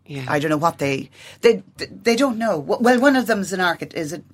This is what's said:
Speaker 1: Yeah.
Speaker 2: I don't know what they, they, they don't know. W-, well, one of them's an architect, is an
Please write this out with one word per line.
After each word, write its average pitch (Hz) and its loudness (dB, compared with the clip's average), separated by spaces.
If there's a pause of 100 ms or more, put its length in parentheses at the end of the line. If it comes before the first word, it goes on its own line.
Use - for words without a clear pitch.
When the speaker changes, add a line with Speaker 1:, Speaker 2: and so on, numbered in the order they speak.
Speaker 1:
Yeah. 135 -10
Speaker 2:
I 151 0
don't 156 -2
know 151 0
what 165 0
they, 139 -4 (300)
they, 226 4 (160)
they - -2
don't 240 0
know. 214 -2
W-, 202 -2
well, 240 4
one 269 4
of 240 0
them's 196 -2
an 185 -2
architect, 160 -2
is 160 -6
an - -14